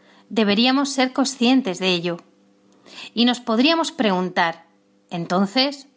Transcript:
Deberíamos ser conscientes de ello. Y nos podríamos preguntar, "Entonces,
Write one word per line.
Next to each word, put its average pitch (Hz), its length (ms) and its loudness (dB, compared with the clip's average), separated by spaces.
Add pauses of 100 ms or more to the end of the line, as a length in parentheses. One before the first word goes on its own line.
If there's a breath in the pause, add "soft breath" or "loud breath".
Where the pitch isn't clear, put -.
(300 soft breath)
Deberíamos 233 600 0
ser 262 220 -2
conscientes 254 680 0
de 185 100 -2
ello. 175 280 -2 (960 loud breath)
Y 233 100 2
nos 240 140 2
podríamos 294 520 0
preguntar, 180 760 -2 (440)
"Entonces, 196 880 -2